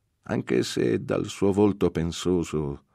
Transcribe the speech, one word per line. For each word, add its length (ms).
anche 400
se 400
dal 220
suo 260
volto 380
pensoso 1040